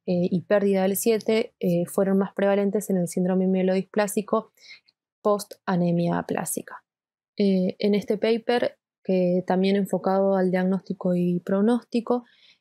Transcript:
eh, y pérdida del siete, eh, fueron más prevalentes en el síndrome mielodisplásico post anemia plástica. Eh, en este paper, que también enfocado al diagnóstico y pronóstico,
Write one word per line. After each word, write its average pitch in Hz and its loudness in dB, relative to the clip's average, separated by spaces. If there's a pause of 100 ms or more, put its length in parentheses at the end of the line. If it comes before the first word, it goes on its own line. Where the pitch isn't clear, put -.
eh, 180 0
y 180 -2
pérdida 196 2
del 196 0
siete, 220 0
eh, 175 2
fueron 196 2
más 196 0
prevalentes 202 0
en 190 0
el 175 0
síndrome 185 0
mielodisplásico 196 -2 (680)
post 208 -2 (120)
anemia 175 0
plástica. - -8 (540)
Eh, 190 0
en 208 2
este 208 -2
paper, 233 0 (260)
que 180 0
también 190 2
enfocado 196 0
al 185 0
diagnóstico 185 -2
y 175 0
pronóstico, 233 -2 (360)